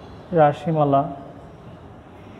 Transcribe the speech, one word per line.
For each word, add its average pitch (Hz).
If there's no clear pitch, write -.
রাশিমালা, 147